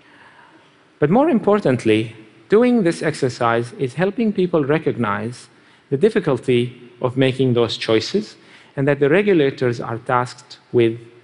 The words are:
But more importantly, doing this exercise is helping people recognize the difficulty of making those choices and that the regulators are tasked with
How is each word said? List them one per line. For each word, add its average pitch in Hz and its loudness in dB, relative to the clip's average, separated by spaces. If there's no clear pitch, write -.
But 147 2
more 233 4
importantly, 127 0
doing 233 4
this 165 -2
exercise 120 -2
is 131 -6
helping 202 -2
people 175 0
recognize 120 -4
the 139 -2
difficulty 131 0
of 127 -4
making 131 2
those 117 0
choices 113 -2
and 139 0
that 139 0
the 139 2
regulators 139 0
are 113 -8
tasked - -4
with 117 2